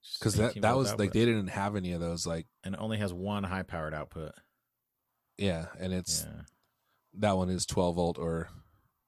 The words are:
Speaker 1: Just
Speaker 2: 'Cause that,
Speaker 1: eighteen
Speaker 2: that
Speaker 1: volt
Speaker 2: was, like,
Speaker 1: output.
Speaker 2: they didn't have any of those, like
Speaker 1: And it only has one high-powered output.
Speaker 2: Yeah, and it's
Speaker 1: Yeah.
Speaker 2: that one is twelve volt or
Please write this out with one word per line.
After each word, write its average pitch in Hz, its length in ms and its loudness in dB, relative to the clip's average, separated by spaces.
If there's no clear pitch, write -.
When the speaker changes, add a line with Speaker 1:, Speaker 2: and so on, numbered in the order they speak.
Speaker 1:
Just - 180 -10
Speaker 2:
'Cause 107 140 2
that, 107 160 4
Speaker 1:
eighteen 107 120 -4
Speaker 2:
that 107 100 6
Speaker 1:
volt 131 60 4
Speaker 2:
was, 131 140 2
like, 107 80 -2
Speaker 1:
output. 98 120 2
Speaker 2:
they 110 140 6
didn't 107 220 2
have 104 280 -2
any 90 160 -2
of 85 80 -2
those, 85 260 -2
like 82 200 -4
Speaker 1:
And 95 100 -4
it - 60 -8
only 110 180 -2
has 101 140 0
one 101 320 -2
high-powered 87 500 -4
output. 76 380 -8
Speaker 2:
Yeah, 85 280 0
and 92 140 -2
it's 87 320 -2
Speaker 1:
Yeah. 73 180 -12
Speaker 2:
that 104 220 4
one 92 140 2
is 90 160 0
twelve 87 300 2
volt 85 220 2
or 82 300 -2